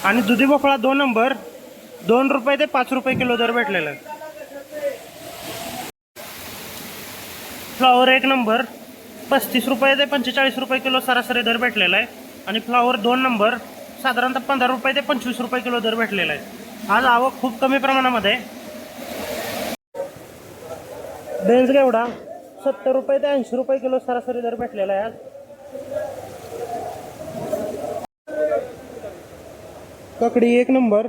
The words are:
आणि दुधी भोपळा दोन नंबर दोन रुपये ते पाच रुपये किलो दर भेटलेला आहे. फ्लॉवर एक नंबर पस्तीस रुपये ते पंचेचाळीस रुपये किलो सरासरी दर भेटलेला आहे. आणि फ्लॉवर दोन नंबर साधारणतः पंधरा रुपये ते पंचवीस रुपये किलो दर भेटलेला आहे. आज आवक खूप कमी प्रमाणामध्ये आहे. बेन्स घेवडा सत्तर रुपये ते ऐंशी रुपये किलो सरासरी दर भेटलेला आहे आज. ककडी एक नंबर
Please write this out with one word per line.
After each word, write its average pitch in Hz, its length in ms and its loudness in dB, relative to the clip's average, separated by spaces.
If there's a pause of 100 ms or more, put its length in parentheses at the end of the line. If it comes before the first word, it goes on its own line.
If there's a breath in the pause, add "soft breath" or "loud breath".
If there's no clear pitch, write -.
आणि 208 180 4
दुधी 226 240 4
भोपळा 277 300 4
दोन 262 220 2
नंबर 262 340 2 (760)
दोन 254 240 4
रुपये 269 260 2
ते 294 80 4
पाच 262 260 0
रुपये 262 220 0
किलो 247 220 0
दर 233 140 0
भेटलेला 202 400 0
आहे. 143 80 -10 (3750)
फ्लॉवर 254 300 8
एक 262 160 6
नंबर 247 380 2 (680)
पस्तीस 254 380 2
रुपये 269 300 4
ते 285 80 2
पंचेचाळीस 269 520 0
रुपये 262 220 -2
किलो 262 200 0
सरासरी 240 420 0
दर 226 140 0
भेटलेला 208 400 2
आहे. 233 100 2 (400)
आणि 214 140 -2
फ्लॉवर 240 380 2
दोन 240 240 2
नंबर 233 340 4 (460)
साधारणतः 254 380 0
पंधरा 254 260 0
रुपये 262 280 0
ते 285 80 2
पंचवीस 254 380 -2
रुपये 240 200 -2
किलो 240 200 -2
दर 220 140 0
भेटलेला 202 380 0
आहे. 139 100 -4 (480)
आज - 160 4
आवक 247 340 4
खूप 233 200 -2
कमी 269 180 4
प्रमाणामध्ये 254 540 2
आहे. 240 100 0 (3000)
बेन्स 247 240 6
घेवडा 254 340 6 (600)
सत्तर 262 280 0
रुपये 269 260 0
ते 285 80 0
ऐंशी 269 300 0
रुपये 262 220 0
किलो 262 200 0
सरासरी 247 420 -4
दर 233 140 -2
भेटलेला 214 380 -4
आहे 196 100 0
आज. 226 100 -4 (4000)
ककडी 233 360 4
एक 247 140 4
नंबर 233 380 4